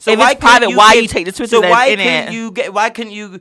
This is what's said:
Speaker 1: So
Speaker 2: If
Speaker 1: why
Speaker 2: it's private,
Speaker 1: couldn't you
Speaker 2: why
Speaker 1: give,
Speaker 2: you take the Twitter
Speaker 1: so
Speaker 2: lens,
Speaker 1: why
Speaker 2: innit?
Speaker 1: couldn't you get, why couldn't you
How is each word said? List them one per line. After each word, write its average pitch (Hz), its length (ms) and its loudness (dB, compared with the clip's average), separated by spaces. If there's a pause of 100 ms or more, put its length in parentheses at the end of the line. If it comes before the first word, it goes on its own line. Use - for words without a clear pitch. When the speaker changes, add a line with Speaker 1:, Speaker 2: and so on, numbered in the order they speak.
Speaker 1:
So 220 120 -2
Speaker 2:
If 220 60 0
Speaker 1:
why 240 120 4
Speaker 2:
it's 277 80 -6
private, 247 220 4
Speaker 1:
couldn't 226 100 -2
you 170 60 -2
Speaker 2:
why 214 160 6
Speaker 1:
give, 233 100 4
Speaker 2:
you 226 60 -4
take 175 160 -6
the 185 80 -8
Twitter 233 240 -6
Speaker 1:
so - 20 4
Speaker 2:
lens, 180 120 2
Speaker 1:
why 247 180 2
Speaker 2:
innit? 214 80 0 (220)
Speaker 1:
couldn't - 140 -8
you 226 180 -12
get, 190 220 -8
why 214 160 -2
couldn't 226 220 -12
you 208 300 -16